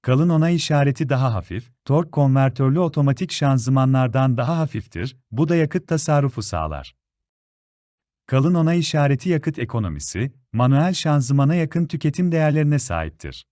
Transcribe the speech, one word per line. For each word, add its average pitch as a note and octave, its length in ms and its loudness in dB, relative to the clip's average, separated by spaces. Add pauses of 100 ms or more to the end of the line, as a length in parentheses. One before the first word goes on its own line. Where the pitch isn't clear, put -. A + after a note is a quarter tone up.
Kalın C3+ 260 2
ona D#3+ 220 2
işareti C#3+ 580 0
daha B2+ 260 0
hafif, - 360 -8 (140)
tork D3+ 280 0
konvertörlü C3+ 680 2
otomatik D3 520 0
şanzımanlardan C3 1040 2
daha C#3 220 -2
hafiftir, B2 580 -6 (140)
bu D3 180 0
da E3+ 80 2
yakıt D#3+ 320 -2
tasarrufu C#3+ 540 0
sağlar. D#2 540 -8 (1300)
Kalın C#3+ 280 2
ona E3 200 2
işareti D3 540 0
yakıt D#3 300 -2
ekonomisi, G#2+ 720 -6 (200)
manuel C3+ 420 2
şanzımana C#3+ 600 0
yakın E3+ 320 -2
tüketim D#3+ 460 -2
değerlerine D3+ 460 2
sahiptir. D#2 720 -6